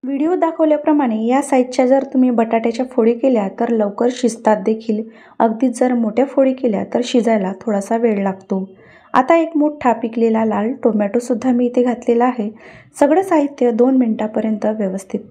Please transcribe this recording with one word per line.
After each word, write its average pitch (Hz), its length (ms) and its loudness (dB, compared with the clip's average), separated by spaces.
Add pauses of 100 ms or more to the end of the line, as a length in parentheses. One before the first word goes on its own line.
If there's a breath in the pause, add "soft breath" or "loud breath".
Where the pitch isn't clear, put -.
व्हिडिओ 277 300 -2
दाखवल्याप्रमाणे 302 920 0
या 269 160 2
साईजच्या 254 440 2
जर 269 180 4 (100)
तुम्ही 254 160 4
बटाट्याच्या 226 600 0
फोडी 226 240 2
केल्या 233 340 2 (120)
तर 226 80 0
लवकर 220 440 0
शिजतात 220 540 0
देखील. 220 360 -2 (360 loud breath)
अगदीच 233 400 0
जर 247 160 2
मोठ्या 233 300 0
फोडी 269 280 2
केल्या 240 320 -2 (100)
तर 233 100 0
शिजायला 220 560 0
थोडासा 202 360 -4
वेळ 220 260 0
लागतो. 190 420 -4 (500 loud breath)
आता 262 220 4
एक 330 200 0
मोठा 294 360 0
पिकलेला 226 520 0
लाल 214 280 -2 (100)
टोमॅटोसुद्धा 226 720 -2
मी 247 140 0
इथे 247 160 0
घातलेला 240 420 0
आहे. 226 260 -2 (500 loud breath)
सगळं 320 220 4
साहित्य 285 480 0
दोन 247 260 2
मिनिटापर्यंत 214 720 -2 (120)
व्यवस्थित 196 420 -6 (100)